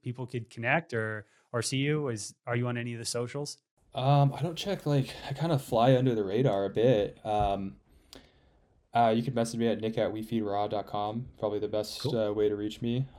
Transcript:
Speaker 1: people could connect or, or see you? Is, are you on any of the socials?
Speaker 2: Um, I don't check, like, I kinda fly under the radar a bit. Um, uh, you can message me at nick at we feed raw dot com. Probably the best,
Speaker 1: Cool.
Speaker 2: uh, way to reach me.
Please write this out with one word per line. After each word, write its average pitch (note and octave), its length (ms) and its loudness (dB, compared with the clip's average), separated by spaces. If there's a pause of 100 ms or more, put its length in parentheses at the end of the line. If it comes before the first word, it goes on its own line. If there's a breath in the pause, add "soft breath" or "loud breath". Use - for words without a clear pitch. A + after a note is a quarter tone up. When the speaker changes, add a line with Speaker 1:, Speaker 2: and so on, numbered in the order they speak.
Speaker 1:
people B2 240 -8
could A#2 240 -8
connect B2+ 460 0
or, A2 320 -4 (260 soft breath)
or A#2+ 80 0
see C3 160 -2
you? D3 300 0
Is, A2 260 -6 (140)
are A#2+ 80 -2
you A#2+ 120 0
on A#2+ 80 -2
any A#2+ 180 -6
of A#2 60 -10
the A2+ 60 -12
socials? B2 540 -6 (340)
Speaker 2:
Um, C#3 400 4
I - 80 -8
don't E3 160 -4
check, G3+ 280 -4
like, C#3+ 280 2 (160)
I C#3 40 -6
kinda D3+ 260 0
fly B2+ 380 6
under B2+ 180 4
the G#2 80 0
radar G2 420 2
a F#2+ 40 -2
bit. G#2+ 560 2
Um, G2+ 500 0 (1160 soft breath)
uh, A#2 220 4
you A#2 80 2
can C3 100 -4
message A#2 260 -2
me A#2 80 2
at G#2 140 0
nick A2+ 160 -4
at G2+ 140 0
we A2 120 -8
feed A2 200 -2
raw G2+ 240 -2
dot G#2 200 -4
com. G#2+ 400 -6 (120)
Probably G#2 200 -2
the G#2 80 -2
best, G#2+ 340 -4
Speaker 1:
Cool. A#2+ 160 -2
Speaker 2:
uh, G#2+ 140 0
way G#2 180 2
to G#2 60 0
reach G#2+ 260 -6
me. B2 260 -2 (120)